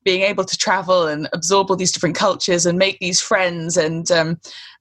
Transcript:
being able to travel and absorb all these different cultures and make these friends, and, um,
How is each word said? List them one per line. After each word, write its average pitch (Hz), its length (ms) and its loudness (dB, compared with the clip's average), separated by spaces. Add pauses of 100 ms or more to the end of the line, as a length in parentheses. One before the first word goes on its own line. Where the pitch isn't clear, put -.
being 190 180 2
able 196 220 0
to - 120 -6
travel 185 500 2
and 151 280 -4
absorb 185 360 2
all 185 60 2
these 185 160 -2
different 175 240 -2
cultures 180 480 0
and 175 140 2
make 190 200 0
these 180 220 -2
friends, 175 560 -2
and, 165 340 0
um, 165 300 2 (400)